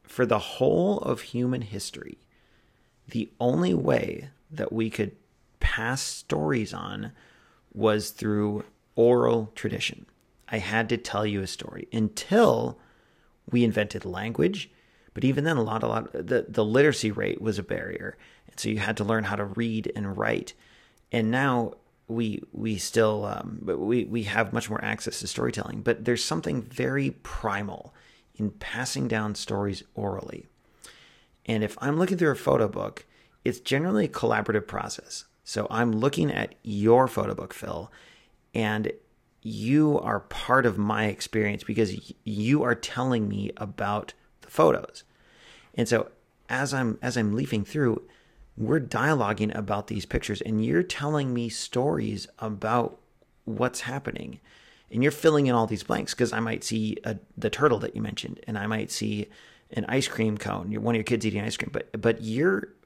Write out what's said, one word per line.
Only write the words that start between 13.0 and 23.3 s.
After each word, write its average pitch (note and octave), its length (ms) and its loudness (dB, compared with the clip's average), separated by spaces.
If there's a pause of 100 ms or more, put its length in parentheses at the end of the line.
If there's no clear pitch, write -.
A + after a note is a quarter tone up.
we A#2+ 140 6
invented G#2 400 0
language. A2+ 680 0 (440)
But - 100 -2
even C3+ 180 4
then, D#3+ 140 2
a A#2+ 80 2
lot, A2 180 -2
a A#2 60 0
lot, A2 240 -2
the, - 360 0
the A2 160 2
literacy B2 460 4
rate G2+ 320 -2
was G#2 160 0
a G2 60 -4
barrier. - 520 -6 (320)
And - 120 -20
so A2 80 -2
you G#2+ 100 0
had G#2+ 200 -2
to G#2+ 60 0
learn A2 200 0
how G2+ 100 -4
to G#2 100 -2
read A2 520 -2
and G2 200 -4
write. - 380 -2 (560)
And A2+ 220 2
now B2+ 420 2 (320)
we, A2+ 360 -2 (100)
we G#2+ 260 -4
still, G#2+ 460 2
um, - 380 -6